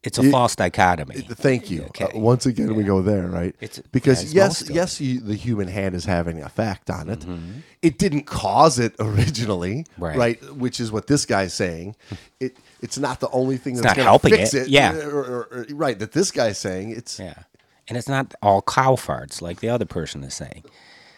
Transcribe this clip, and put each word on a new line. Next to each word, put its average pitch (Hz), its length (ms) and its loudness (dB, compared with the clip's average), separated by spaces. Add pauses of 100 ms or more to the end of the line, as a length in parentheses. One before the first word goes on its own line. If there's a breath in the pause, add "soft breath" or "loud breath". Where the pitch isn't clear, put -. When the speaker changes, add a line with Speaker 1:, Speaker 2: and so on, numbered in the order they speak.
Speaker 1:
It's 110 120 -6
a 123 60 2
Speaker 2:
You 139 80 8
Speaker 1:
false 123 240 2
dichotomy. 90 600 0
Speaker 2:
It, - 200 -12
thank 127 360 0
you. 78 140 -6
Speaker 1:
Okay. - 180 -10
Speaker 2:
Uh, 107 160 -6
once 120 260 4
again, 110 300 0
we 107 60 2
Speaker 1:
Yeah. 101 60 0
Speaker 2:
go 95 140 4
there, 95 240 0
right? 87 340 -4
Speaker 1:
It's, - 200 -14 (100)
Speaker 2:
Because 127 320 2
Speaker 1:
as 151 100 -8
Speaker 2:
yes, 190 280 4
Speaker 1:
most - 100 -12
of 147 60 -2
Speaker 2:
yes, 175 240 -2
you, 127 180 -4
the 107 160 -4
human 104 320 -2
hand 95 300 -4
is 87 80 -6
having 85 340 -2
an 73 60 -12
effect - 440 -6
on 82 220 -6
it. - 100 -8
Speaker 1:
Mm-hmm. 85 300 -12 (320 loud breath)
Speaker 2:
It 165 160 2
didn't 147 280 0
cause 120 520 4
it 117 180 0
<laughs> - 40 -10
originally, 107 840 -2 (140)
Speaker 1:
Right. 85 180 -6
Speaker 2:
right? 117 400 -2
Which 123 220 -4
is 113 140 -4
what 107 160 -6
this 143 180 2
guy's 98 260 0
saying. 90 440 -4 (420 loud breath)
It, 127 180 -8 (240 soft breath)
it's - 160 -10
not 131 220 -4
the 127 120 -4
only 131 260 0
thing 127 180 -6
Speaker 1:
It's 120 80 -2
Speaker 2:
that's 117 80 6
Speaker 1:
not 92 60 6
Speaker 2:
gonna 131 120 6
Speaker 1:
helping 135 280 8
Speaker 2:
fix 190 180 2
Speaker 1:
it. 131 80 2
Speaker 2:
it, 131 60 -6
Speaker 1:
Yeah. 139 260 6
Speaker 2:
or, 151 240 -6
or, 123 320 -6
or, 120 220 -10
right, 143 260 -2
that 107 140 -8
this 190 180 2
guy's 113 280 0
saying. 95 320 -6
It's - 280 -12
Speaker 1:
Yeah. 92 160 -12 (540)
And 117 100 -6
it's 120 100 -8
not 135 320 -2
all 101 220 6
cow 131 320 4
farts - 480 -6
like 87 180 -8
the 110 80 -4
other 117 180 0
person 76 360 -8
is 67 100 -12
saying. - 300 -14 (560 soft breath)